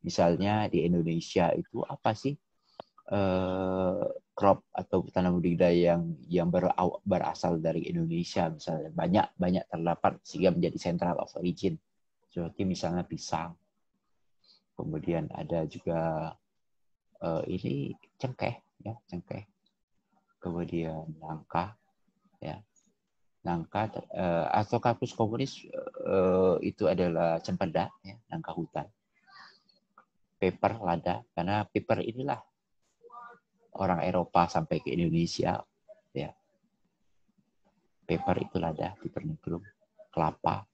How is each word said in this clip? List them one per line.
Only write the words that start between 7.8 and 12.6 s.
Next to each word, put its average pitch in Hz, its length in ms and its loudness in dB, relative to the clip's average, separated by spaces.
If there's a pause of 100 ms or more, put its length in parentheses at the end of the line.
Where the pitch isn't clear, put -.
Indonesia 85 640 0
misalnya. 78 400 -6
Banyak, 87 340 2 (140)
banyak 90 320 2
terdapat 85 480 0
sehingga 151 320 2
menjadi 165 240 0
central 87 400 0
of - 240 -6
origin. 180 400 -2 (480)
Seperti 87 400 -4